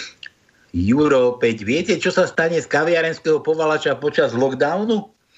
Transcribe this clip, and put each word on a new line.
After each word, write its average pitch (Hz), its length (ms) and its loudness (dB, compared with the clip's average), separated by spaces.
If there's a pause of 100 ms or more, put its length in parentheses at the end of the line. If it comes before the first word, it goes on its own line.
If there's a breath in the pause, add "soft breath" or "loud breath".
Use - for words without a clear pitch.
(720 loud breath)
Juro 123 640 2
opäť. 107 320 -2
„Viete, 165 320 0
čo 180 160 -2
sa 180 160 2
stane 165 320 -2
z - 80 -14
kaviarenského 160 720 0
povalača 156 560 0
počas 143 320 0
lockdownu? 147 800 0 (260 soft breath)